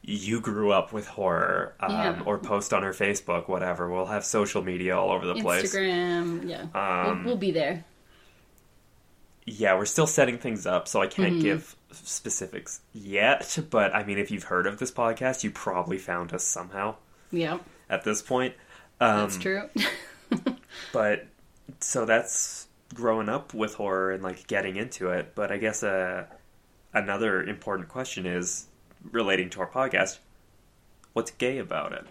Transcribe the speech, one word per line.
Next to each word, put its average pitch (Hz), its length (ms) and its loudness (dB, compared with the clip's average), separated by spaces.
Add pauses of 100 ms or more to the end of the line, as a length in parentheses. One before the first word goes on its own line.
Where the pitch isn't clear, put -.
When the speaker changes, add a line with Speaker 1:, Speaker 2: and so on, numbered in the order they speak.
Speaker 1:
you 104 380 -4
grew 107 320 2
up 95 220 4
with 107 140 -6
horror, 90 720 0
um, 95 100 0
Speaker 2:
Yeah. 85 340 0
Speaker 1:
or 101 120 0
post 101 360 0
on 98 120 2
our 95 80 -2
Facebook, 98 560 0
whatever. 90 420 0
We'll 92 140 0
have 104 180 -2
social 101 400 2
media 90 340 0
all 95 140 4
over 92 160 0
the 90 80 0
place. 92 380 2
Speaker 2:
Instagram, 175 760 0
yeah. - 120 -8 (120)
Speaker 1:
Um, 180 520 0
Speaker 2:
We'll, 240 80 0
we'll 202 40 0
be 190 140 0
there. 160 320 0 (1600)
Speaker 1:
Yeah, 107 320 4
we're 101 80 2
still 156 220 4
setting 127 300 4
things 110 280 -4
up, 90 220 2
so 101 140 2
I 98 60 2
can't 185 260 2
Speaker 2:
Mm-hmm. 170 80 2
Speaker 1:
give 156 340 0 (160)
specifics - 920 -8 (120)
yet, 104 640 2 (140)
but, 101 240 4
I 104 80 2
mean, 101 160 -2
if 101 100 -2
you've 101 140 -6
heard 90 240 2
of 101 100 -2
this 127 140 -4
podcast, 123 520 0
you 107 60 0
probably 90 480 -2
found 87 360 -4
us 90 100 -4
somehow 98 520 -4 (360)
Speaker 2:
Yeah. 170 260 -2 (320)
Speaker 1:
at - 140 -2
this 107 180 0
point. 127 320 0 (480)
Um, 107 200 6
Speaker 2:
That's 98 160 -2
true. 190 260 -2 (680)
<laughs> - 640 -4
Speaker 1:
but, 104 320 2 (540)
so 120 260 0
that's - 600 2 (260)
growing 110 340 2
up 131 280 -4
with 107 180 -2
horror 95 380 0
and, 95 100 -4
like, 92 240 -8
getting 98 300 -2
into 101 340 -4
it, 87 240 -2
but 101 180 -2
I 101 60 -2
guess, 107 240 -2
uh, 92 440 -2 (680)
another 98 500 2
important 95 460 -4
question 98 380 -6
is, 90 400 -4 (440)
relating 95 380 2
to 95 120 -8
our 87 80 -2
podcast: 98 500 0 (920)
what's - 180 0
gay 131 260 -2
about 80 360 -4
it? - 180 -10